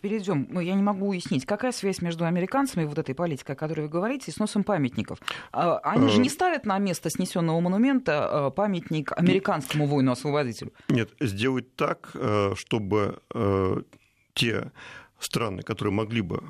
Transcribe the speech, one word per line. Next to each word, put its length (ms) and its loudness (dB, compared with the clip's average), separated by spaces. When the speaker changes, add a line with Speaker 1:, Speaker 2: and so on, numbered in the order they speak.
Speaker 1:
перейдём. 480 0
Но 120 -2
я 120 -2
не 100 2
могу 260 0
уяснить, 360 -2
какая 280 -2
связь 280 -2
между 240 -2
американцами, 600 0
вот 120 -4
этой 160 -4
политикой, 380 -4
о 40 -4
которой 260 -4
вы 80 -4
говорите, 420 -4
и 20 -8
сносом 300 0
памятников? 560 -2
А, 320 2
они 240 4
же 120 6
Speaker 2:
Э. 20 6
Speaker 1:
не 80 4
ставят 360 0
на 140 2
место 300 0
снесённого 500 0
монумента, 880 2
э, 80 0
памятник 560 -2
американскому 720 2
воину-освободителю? 920 0
Speaker 2:
Нет, 200 2
сделать 560 -2
так, 380 -4
э, 420 2
чтобы, 640 0
э, 480 2
те 380 0
страны, 440 -2
которые 280 -2
могли 300 0
бы 280 -2